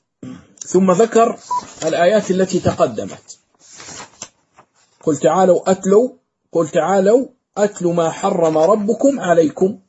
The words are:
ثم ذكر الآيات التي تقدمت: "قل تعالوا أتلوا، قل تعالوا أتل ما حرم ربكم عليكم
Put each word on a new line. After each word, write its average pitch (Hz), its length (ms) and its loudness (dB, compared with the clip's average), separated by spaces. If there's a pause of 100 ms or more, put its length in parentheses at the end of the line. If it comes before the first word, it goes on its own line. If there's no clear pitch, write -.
(600)
ثم 185 320 0
ذكر 226 480 2 (460)
الآيات 180 460 0
التي 180 280 0
تقدمت: 110 800 -4 (1600)
"قل 156 140 -2
تعالوا 180 540 2
أتلوا، 196 380 2 (420)
قل 165 160 -2
تعالوا 190 600 2 (300)
أتل 202 300 -2
ما 170 220 0
حرم 165 480 -2
ربكم 214 600 2
عليكم 175 680 0